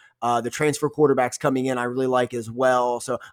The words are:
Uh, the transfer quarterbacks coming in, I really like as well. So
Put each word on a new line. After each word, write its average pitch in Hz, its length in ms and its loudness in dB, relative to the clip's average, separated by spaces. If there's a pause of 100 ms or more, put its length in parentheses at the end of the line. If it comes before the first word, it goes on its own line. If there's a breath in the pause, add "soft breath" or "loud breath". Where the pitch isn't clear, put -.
(220 soft breath)
Uh, 120 180 2
the 117 120 -4
transfer 151 360 0
quarterbacks 139 520 2
coming 131 260 0
in, 127 140 -2
I 123 60 -2
really 123 200 -2
like 127 300 0
as 113 160 -8
well. 123 480 2
So 120 180 -4 (160 loud breath)